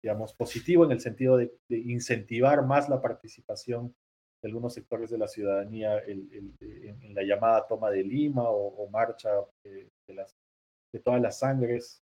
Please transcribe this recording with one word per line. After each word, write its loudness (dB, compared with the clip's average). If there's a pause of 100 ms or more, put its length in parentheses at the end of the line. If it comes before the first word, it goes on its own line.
digamos, -4
positivo 4
en 2
el 0
sentido 2
de, 0 (120)
de -2
incentivar 2
más 2
la 2
participación -6 (500)
de -10
algunos -6
sectores -8
de -4
la -2
ciudadanía -2
en, -10
en, -16
en, -18
en -20
la -4
llamada 4
toma -2
de 0
Lima 0
o, 0
o -8
marcha, -2 (340)
eh, -18 (180)
de -18
las, -14 (600)
de -10
todas 2
las -2
sangres -2